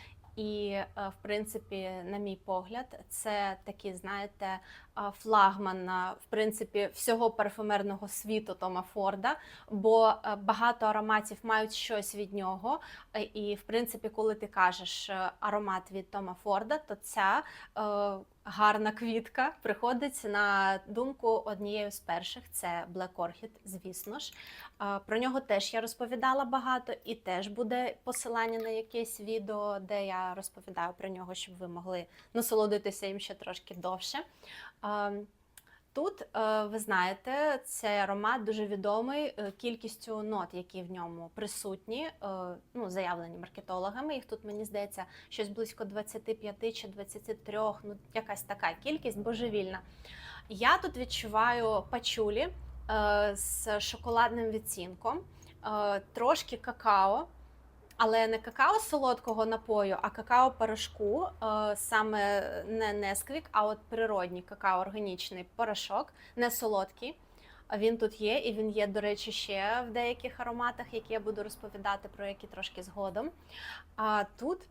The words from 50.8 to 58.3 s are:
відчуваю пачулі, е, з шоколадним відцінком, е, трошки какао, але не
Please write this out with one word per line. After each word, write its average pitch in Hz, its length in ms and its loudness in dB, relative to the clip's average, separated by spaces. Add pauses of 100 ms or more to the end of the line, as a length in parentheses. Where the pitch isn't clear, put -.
відчуваю 226 920 2
пачулі, 240 580 0 (420)
е, 208 440 4
з 208 460 -2
шоколадним 233 680 2
відцінком, 214 680 -4 (440)
е, 208 360 2 (120)
трошки 247 440 2
какао, 214 680 4 (760)
але 226 240 6
не 220 120 2